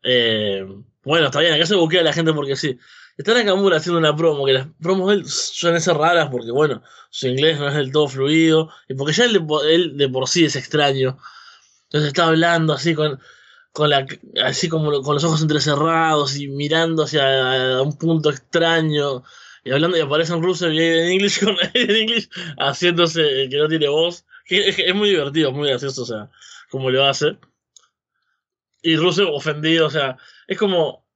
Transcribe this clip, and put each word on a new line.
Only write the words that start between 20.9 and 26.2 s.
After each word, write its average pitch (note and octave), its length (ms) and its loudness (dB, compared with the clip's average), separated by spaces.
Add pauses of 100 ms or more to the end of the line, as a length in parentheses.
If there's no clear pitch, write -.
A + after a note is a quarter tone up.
English G3 300 0
<laughs> G3 40 2
con G3+ 120 0 (180)
Aiden A3+ 220 2
English A3+ 320 -2 (300)
haciéndose D#3+ 840 0
el C3 80 -4
que C#3 60 -4
no D3+ 100 2
tiene D#3 220 0
voz, E3 360 -2 (220)
que - 220 0
es, F#3+ 100 -2
es F3+ 160 0
muy G#3 160 0
divertido, D3 400 0
es C3 60 -8
muy D3 140 -2
gracioso, C3+ 320 -4
o A#2 40 -8
sea, A2 240 -10 (400)